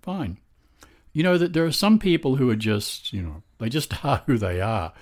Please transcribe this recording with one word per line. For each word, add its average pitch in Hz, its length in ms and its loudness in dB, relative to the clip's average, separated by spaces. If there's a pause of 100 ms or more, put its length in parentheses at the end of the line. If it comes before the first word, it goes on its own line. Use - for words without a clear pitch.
fine. 185 360 -6 (720)
You 151 120 0
know 180 140 4
that 175 140 0
there 165 120 2
are 160 80 0
some 214 260 4
people 160 380 2
who 131 140 4
are 110 60 2
just, 107 560 -4
you 98 100 -6
know, 80 200 -10 (160)
they 110 100 -4
just 143 360 -4
<laughs> - 0 -
are 143 220 0
who 123 120 2
they 90 220 -2
are. 98 420 -4